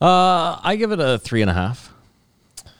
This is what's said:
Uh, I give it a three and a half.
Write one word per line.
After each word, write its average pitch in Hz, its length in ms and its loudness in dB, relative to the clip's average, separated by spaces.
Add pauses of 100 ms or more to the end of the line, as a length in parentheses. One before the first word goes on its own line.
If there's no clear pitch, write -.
Uh, 180 640 2
I 190 160 -2
give 214 140 -2
it 190 80 -2
a 131 180 0
three 113 240 -2
and 98 80 2
a 87 40 0
half. 92 380 -6 (880)